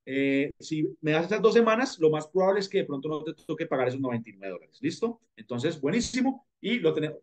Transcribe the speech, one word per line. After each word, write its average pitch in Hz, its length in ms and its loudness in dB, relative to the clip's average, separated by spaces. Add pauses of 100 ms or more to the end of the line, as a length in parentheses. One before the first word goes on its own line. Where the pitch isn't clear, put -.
eh, 139 420 0 (100)
si 156 280 -2 (140)
me 151 100 0
das 165 160 2
esas 208 120 0
dos 214 140 6
semanas, 226 460 4
lo 156 100 6
más 151 160 0
probable 190 360 2
es 190 60 -4
que 190 120 -2
de 147 60 0
pronto 143 220 -6
no 151 160 -4
te 156 120 -8 (100)
toque 160 220 -6
pagar 131 220 0
esos 131 120 -4
noventa 120 260 -4
y 101 60 -18
nueve 95 200 -10
dólares", - 280 -16
¿listo? 226 400 -4 (140)
Entonces, 127 440 -4
buenísimo, 233 680 -2 (120)
y 233 200 -2
lo 156 160 2
tenemos, 151 280 -4